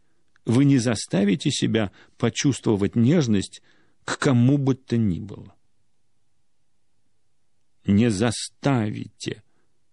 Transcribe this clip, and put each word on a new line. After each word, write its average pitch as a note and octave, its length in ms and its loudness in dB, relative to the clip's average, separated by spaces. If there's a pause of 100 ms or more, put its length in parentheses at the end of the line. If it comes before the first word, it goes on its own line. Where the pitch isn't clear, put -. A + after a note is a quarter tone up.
(440)
вы B2 200 2
не C#3 140 4
заставите D3+ 720 -2
себя A2 400 -2 (280)
почувствовать A2+ 800 -2
нежность A#2 640 0 (420)
к - 140 -8
кому C3 400 4
бы C3+ 160 0
то - 220 -6
ни G#2 220 0
было. - 360 -16 (2250)
Не G#2 240 4
заставите. A2 1300 -4 (500)